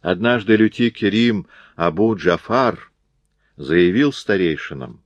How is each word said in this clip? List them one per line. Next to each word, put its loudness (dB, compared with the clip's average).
Однажды 0
Люти 2
Керим -2
Абу 0
Джафар -2
заявил 2
старейшинам -4